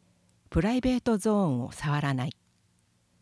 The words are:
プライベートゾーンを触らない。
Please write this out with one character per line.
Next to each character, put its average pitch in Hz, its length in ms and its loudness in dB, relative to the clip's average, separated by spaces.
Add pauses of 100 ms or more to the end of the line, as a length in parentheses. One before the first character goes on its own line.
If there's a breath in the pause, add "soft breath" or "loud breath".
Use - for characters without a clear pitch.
(500)
プ 165 120 2
ラ 214 120 0
イ 254 80 0
ベ 254 160 0
ー 233 40 -4
ト 226 160 2
ゾ 220 140 0
ー 214 40 4
ン 139 300 0
を - 60 -10
触 147 300 -2
ら 139 120 0
な 127 120 -2
い。 156 100 -8 (880)